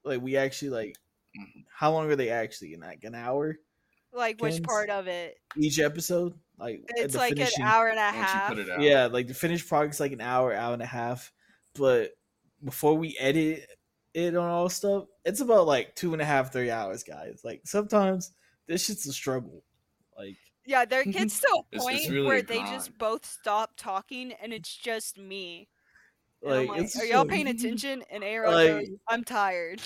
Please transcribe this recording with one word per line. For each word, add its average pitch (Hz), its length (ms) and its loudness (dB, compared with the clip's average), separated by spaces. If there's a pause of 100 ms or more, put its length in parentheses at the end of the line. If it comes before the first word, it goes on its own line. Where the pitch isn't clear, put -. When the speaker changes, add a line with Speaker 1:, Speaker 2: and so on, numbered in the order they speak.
Speaker 1:
Like, 131 180 -2
we 131 160 -2
actually, 135 340 0
like, 110 260 -6 (400)
Speaker 2:
Mm-hmm. - 240 -20 (120)
Speaker 1:
how 151 180 2
long 156 200 0
are 143 40 6
they 127 140 0
actually? 107 440 -4
In, 85 80 -16
like, 82 220 -18
an 113 120 -12
hour? 143 420 -4 (560)
Speaker 3:
Like, 226 280 -2
which 160 140 0
Speaker 1:
Ken's 165 120 -6
Speaker 3:
part 208 220 0
of 196 180 -4
it? 175 300 -8 (200)
Speaker 1:
Each 151 220 2
episode? 175 540 0 (240)
Like, 110 320 -10
at 240 160 -2
Speaker 3:
It's - 80 -4
Speaker 1:
the - 60 0
Speaker 3:
like 247 120 2
an 226 60 0
Speaker 1:
finishing 214 280 0
Speaker 3:
hour 226 240 6
and 220 100 0
a 208 40 4
Speaker 2:
Once 208 120 0
you 220 80 -4
Speaker 3:
half. 196 260 0
Speaker 2:
put 214 100 -4
it 101 100 -6
out. 90 120 -2
Speaker 1:
Yeah, 143 260 8
like, 123 200 -2
the 131 60 -10
finished 170 360 -2
product's, 147 300 0
like, 143 140 0
an 113 80 -10
hour, 123 320 2
hour 117 200 -2
and 120 80 -6
a 120 40 -6
half. 120 460 -6 (420)
But 127 380 4 (520)
before 147 300 2
we 160 260 0
edit 156 480 2 (460)
it 170 240 0
on 175 120 0
all 175 200 2
stuff, 196 340 0 (220)
it's 214 160 0
about, 220 260 8
like, 131 280 2
two 165 180 -2
and 156 80 -2
a 147 40 0
half, 135 280 2
three 123 180 0
hours, 101 320 -4
guys. 76 400 -14
Like, 117 220 -10
sometimes 202 680 0 (360)
this 180 180 -2
shit's 202 220 -6
a 139 40 -6
struggle. 127 500 -4 (560)
Like - 200 -14 (280)
Speaker 3:
Yeah, 262 200 2
there 254 180 0
gets - 380 0
to 554 60 2
a 415 200 4
Speaker 2:
<laughs> - 60 -20
It's, 240 120 -4
it's 277 200 -2
Speaker 3:
point 269 40 -4
Speaker 2:
really 277 180 2
Speaker 3:
where 269 100 4
Speaker 2:
a 247 60 2
Speaker 3:
they 233 160 -4
just 254 320 -8
Speaker 2:
grind. - 80 -20
Speaker 3:
both 226 260 -2
stop 214 500 -2
talking 247 560 -8 (100)
and 226 120 -10
it's 170 200 -12
just 226 440 -8
me. 190 500 -12 (760)
And 139 120 0
I'm 131 60 4
Speaker 1:
Like, 127 100 0
Speaker 3:
like, 202 140 -2
Speaker 1:
it's 220 140 -4
Speaker 3:
"Are 240 80 -2
y'all 247 200 6
Speaker 1:
just 294 80 -2
Speaker 3:
paying 294 140 0
Speaker 1:
<laughs> - 0 -
Speaker 3:
attention?" 247 640 -4
And 202 140 -10
A-Rod 220 300 2
goes, 165 220 8
Speaker 1:
like, 156 140 -4 (200)
Speaker 3:
"I'm 233 160 0
tired." 185 600 -2